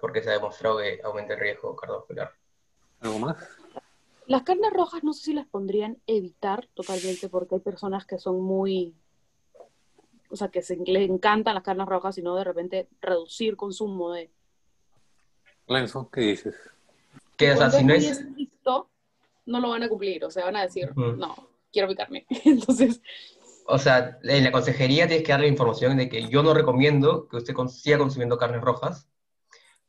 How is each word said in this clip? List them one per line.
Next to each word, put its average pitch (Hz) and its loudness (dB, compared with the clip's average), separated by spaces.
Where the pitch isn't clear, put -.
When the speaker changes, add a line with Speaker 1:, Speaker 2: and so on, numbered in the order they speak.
Speaker 1:
porque 110 -4
se 110 -4
ha 107 0
demostrado 107 -2
que 104 -6
aumenta 104 -8
el 101 -8
riesgo 104 -6
cardiovascular. - -10
Speaker 2:
¿Algo 107 -6
más? 139 -4
Speaker 3:
Las 254 0
carnes 392 0
rojas 339 -2
no 302 -2
sé - -18
si 302 -4
las 294 -6
pondrían 208 -4
evitar 202 -4
totalmente, 185 -6
porque 180 -4
hay 190 -2
personas 196 -6
que 185 -10
son 185 -4
muy, 190 -2
o 214 -16
sea, 196 -6
que 175 -4
se, 180 -6
le 190 0
encantan 208 0
las 190 -6
carnes 190 -4
rojas, 190 -4
sino 175 -6
de 190 -2
repente 180 -6
reducir 190 -4
consumo 190 -6
de 170 -10
Speaker 2:
Renzo, 131 -4
¿qué 131 -4
dices? 101 -2
Speaker 1:
Que, 143 4
o 135 6
sea, 139 6
Speaker 3:
Cuando 277 6
Speaker 1:
si 190 6
no 147 8
Speaker 3:
es - 8
muy 294 0
Speaker 1:
es 269 -4
Speaker 3:
estricto, - -4
no 240 -4
lo 240 0
van 233 -4
a 226 -2
cumplir, 190 -4
o 160 -8
sea, 180 -4
van 190 -2
a 196 -2
decir, 180 -6
Speaker 1:
Ujú. 123 -2
Speaker 3:
"No, 170 -8
quiero 196 0
mi 190 -4
carne". - -10
<laughs> - -2
Entonces 254 4
Speaker 1:
O 135 4
sea, 127 4
en 135 4
la 123 4
consejería 135 2
tienes 160 2
que 151 2
darle 147 4
información 131 2
de 127 0
que 113 -6
yo 139 4
no 156 6
recomiendo 143 4
que - -10
usted 120 -6
cons-, 127 -6
siga 147 4
consumiendo 127 0
carnes 120 -2
rojas, 143 -4